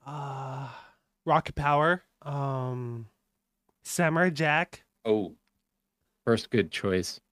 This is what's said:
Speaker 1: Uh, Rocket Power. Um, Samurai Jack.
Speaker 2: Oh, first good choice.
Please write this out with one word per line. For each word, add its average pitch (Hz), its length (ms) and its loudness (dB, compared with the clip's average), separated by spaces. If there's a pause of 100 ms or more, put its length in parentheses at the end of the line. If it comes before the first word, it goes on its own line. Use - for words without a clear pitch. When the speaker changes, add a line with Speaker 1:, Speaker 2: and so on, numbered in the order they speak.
Speaker 1:
Uh, 135 600 -10 (580)
Rocket 156 300 2
Power. 147 480 2 (180)
Um, 127 840 -6 (760)
Samurai 170 460 2
Jack. 156 540 0 (220)
Speaker 2:
Oh, 107 280 2 (920)
first 117 240 2
good 101 220 2
choice. 92 480 -2 (120)